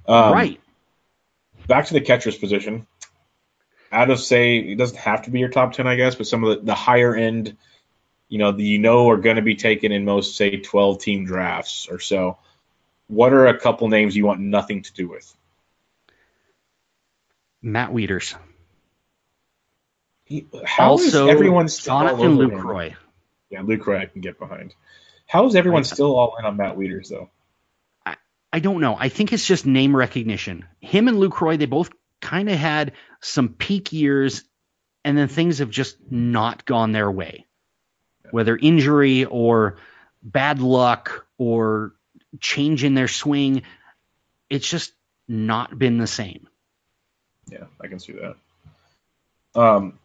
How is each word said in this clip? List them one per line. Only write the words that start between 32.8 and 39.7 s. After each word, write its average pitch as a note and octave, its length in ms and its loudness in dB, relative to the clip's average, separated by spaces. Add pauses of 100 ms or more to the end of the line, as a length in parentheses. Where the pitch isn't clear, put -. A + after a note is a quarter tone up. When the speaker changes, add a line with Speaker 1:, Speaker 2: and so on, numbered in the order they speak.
Speaker 2:
some B2 300 -2
peak G3 420 -6
years, C#3 500 0 (600)
and C#3+ 140 0
then C#3+ 100 2
things E3 300 -2
have C3 120 -4
just B2+ 260 -6 (140)
not A#2+ 540 -2
gone A2+ 280 0
their G#2 180 0
way. F#2+ 360 -10 (800)
Speaker 1:
Yeah. - 60 -20
Speaker 2:
Whether A2+ 260 0
injury C#3+ 680 4
or A#2 520 0 (460)